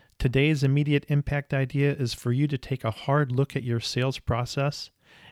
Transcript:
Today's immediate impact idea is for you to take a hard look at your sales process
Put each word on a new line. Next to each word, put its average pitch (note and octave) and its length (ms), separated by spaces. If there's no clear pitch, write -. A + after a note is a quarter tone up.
Today's C#3 440
immediate C#3+ 460
impact C#3+ 440
idea C#3 400
is C3+ 220
for - 180
you C#3+ 140
to C#3 120
take - 260
a A2 80
hard C#3 400
look C#3 240
at B2 80
your A#2 160
sales B2+ 380
process C#3 720